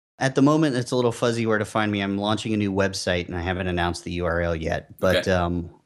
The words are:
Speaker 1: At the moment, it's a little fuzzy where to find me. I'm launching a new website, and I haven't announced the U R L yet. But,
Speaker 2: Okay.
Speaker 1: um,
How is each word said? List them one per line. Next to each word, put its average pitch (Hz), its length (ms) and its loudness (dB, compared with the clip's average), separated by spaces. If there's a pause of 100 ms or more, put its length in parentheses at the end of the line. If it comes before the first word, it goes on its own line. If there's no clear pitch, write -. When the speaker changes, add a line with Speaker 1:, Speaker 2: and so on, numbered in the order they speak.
(200)
Speaker 1:
At 131 160 0
the 139 60 4
moment, 151 340 4
it's 123 160 -2
a 135 40 -2
little 120 160 2
fuzzy 117 340 0
where 110 120 2
to 104 80 0
find 110 260 0
me. 101 100 0
I'm 98 160 -2
launching 107 360 -2
a 107 40 0
new 104 140 0
website, 95 560 0
and 87 80 -8
I 87 60 -4
haven't 92 260 -2
announced 87 360 -2
the 92 100 -8
U 87 120 -2
R 85 160 0
L 85 140 0
yet. 80 440 -6
But, 92 180 4
Speaker 2:
Okay. 90 140 0
Speaker 1:
um, 87 380 0 (160)